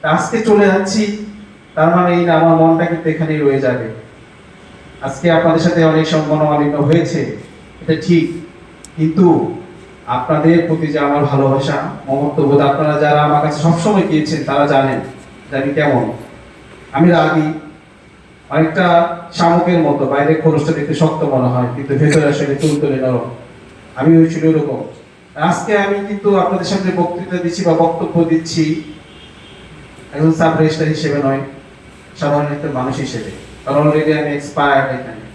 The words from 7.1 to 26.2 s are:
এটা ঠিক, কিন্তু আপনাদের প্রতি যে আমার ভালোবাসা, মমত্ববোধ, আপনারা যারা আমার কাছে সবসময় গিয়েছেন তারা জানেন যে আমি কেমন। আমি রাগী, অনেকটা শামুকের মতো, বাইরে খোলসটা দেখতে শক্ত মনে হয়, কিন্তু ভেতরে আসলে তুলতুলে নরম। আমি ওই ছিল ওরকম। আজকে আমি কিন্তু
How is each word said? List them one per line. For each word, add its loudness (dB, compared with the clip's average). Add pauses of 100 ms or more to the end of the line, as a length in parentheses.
এটা -2
ঠিক, 2 (680)
কিন্তু 2 (520)
আপনাদের 2
প্রতি -2
যে -2
আমার 0
ভালোবাসা, 0 (180)
মমত্ববোধ, 0
আপনারা 0
যারা 2
আমার 0
কাছে -4
সবসময় 0
গিয়েছেন -2
তারা 0
জানেন 0 (520)
যে -4
আমি -4
কেমন। 0 (800)
আমি 4
রাগী, 2 (960)
অনেকটা 2 (160)
শামুকের 2
মতো, 0
বাইরে 2
খোলসটা 0
দেখতে -2
শক্ত 0
মনে 0
হয়, 0
কিন্তু -4
ভেতরে 4
আসলে -2
তুলতুলে 0
নরম। -2 (680)
আমি 4
ওই 6
ছিল -2
ওরকম। 0 (520)
আজকে 0
আমি 0 (120)
কিন্তু 0